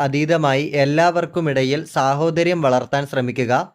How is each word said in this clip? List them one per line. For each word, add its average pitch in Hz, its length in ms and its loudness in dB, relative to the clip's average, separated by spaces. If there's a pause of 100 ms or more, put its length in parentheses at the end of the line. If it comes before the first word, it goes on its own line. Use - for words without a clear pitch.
അതീതമായി 147 640 0 (100)
എല്ലാവർക്കുമിടയിൽ 156 1080 0
സാഹോദര്യം 160 800 0
വളർത്താൻ 143 440 0
ശ്രമിക്കുക. 123 460 -2 (220)